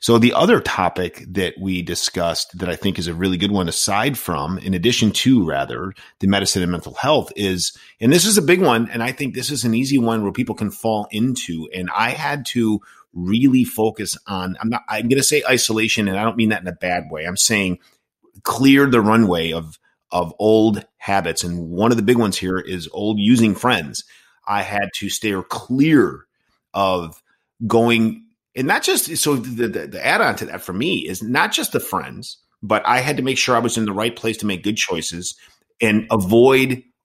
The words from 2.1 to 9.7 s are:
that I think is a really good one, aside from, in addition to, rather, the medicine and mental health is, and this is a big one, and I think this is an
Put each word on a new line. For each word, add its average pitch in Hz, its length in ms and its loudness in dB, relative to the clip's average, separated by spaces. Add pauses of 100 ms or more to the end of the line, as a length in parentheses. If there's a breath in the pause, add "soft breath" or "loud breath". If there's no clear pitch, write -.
that 90 100 -4
I 85 60 -4
think 98 240 -4
is 85 80 -4
a 85 60 -6
really 92 240 0
good 101 140 0
one, 95 160 0
aside 107 500 -2
from, 80 420 -4
in 95 140 -4
addition 107 380 2
to, 127 320 4
rather, 69 500 -4 (260 loud breath)
the 98 80 0
medicine 98 340 2
and 87 100 0
mental 87 240 -8
health 135 400 0
is, 92 400 -4 (240 loud breath)
and 120 120 4
this 170 140 6
is 214 120 2
a 208 40 4
big 175 200 4
one, 117 280 2
and 117 120 -6
I 123 100 -4
think 131 220 -6
this 120 160 -6
is 135 140 -4
an 117 100 2